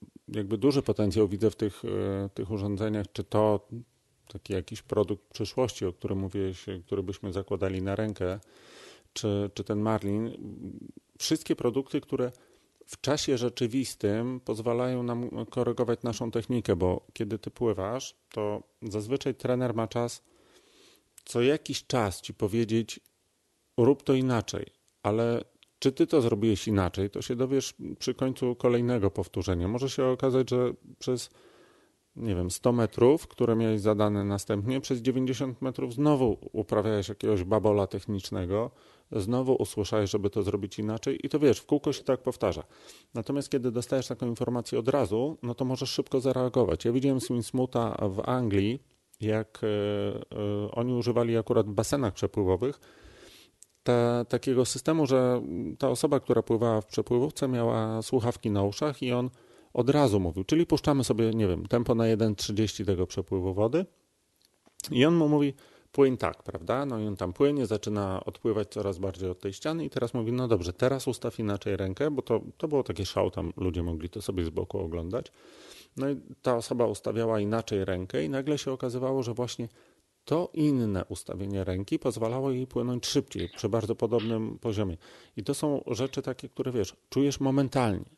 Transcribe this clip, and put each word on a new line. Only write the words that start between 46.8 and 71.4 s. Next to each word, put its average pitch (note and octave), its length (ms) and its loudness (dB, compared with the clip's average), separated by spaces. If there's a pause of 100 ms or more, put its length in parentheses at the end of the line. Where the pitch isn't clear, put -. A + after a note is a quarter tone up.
Ja A#2 80 2
widziałem C3 280 2
Swinsmootha A#2+ 880 -2
w F#2+ 200 -4
Anglii, A#2 540 0 (380)
jak, G#2+ 420 -2
e, A2+ 40 -2 (720)
e, G#2 340 -2
oni A#2+ 220 -2
używali A#2 440 2
akurat A2+ 300 2
w G#2+ 60 -6
basenach A2+ 420 0
przepływowych G2 680 0 (1000)
ta-, A#2+ 420 4
takiego B2+ 400 2
systemu, D#3+ 420 0
że B2 360 4 (360)
ta C3+ 100 0
osoba, C3+ 320 2
która A2+ 220 2
pływała A2+ 380 2
w - 60 -14
przepływówce, B2 600 0
miała A2+ 540 0
słuchawki A#2+ 480 0
na G2+ 120 4
uszach C3 400 -2
i B2 100 0
on B2 180 0 (420)
od B2 180 4
razu C3 300 6
mówił, F2+ 240 -2
czyli E3 220 4
puszczamy C#3 380 2
sobie, A2+ 260 2
nie A2 180 2
wiem, E2+ 180 0
tempo A#2+ 280 2
na A2+ 120 4
jeden A2 280 4
trzydzieści G#2 500 -2
tego F#2 220 2
przepływu F#2+ 480 -2
wody B2 320 2 (1040)
i C3 140 6
on E3+ 100 6
mu D#3+ 140 4
mówi: C#3+ 260 4 (380)
"Płyń C3+ 240 6
tak", - 260 -2
prawda? A2+ 440 -4
No A#2+ 120 -4
i G#2+ 80 -2
on G2+ 100 -4
tam F2+ 160 -4
płynie, C#3 340 2
zaczyna G2+ 580 -2
odpływać G#2 440 -2
coraz G2 300 -4
bardziej F#2 320 -4
od F2+ 100 -8
tej G2 120 -6
ściany D#3 320 -4
i C#3 60 -6
teraz B2 240 -4
mówi: A#2 180 -2
"No B2+ 160 -2
dobrze, F2+ 240 2
teraz C3 360 0
ustaw A#2 300 -6
inaczej G2+ 380 -2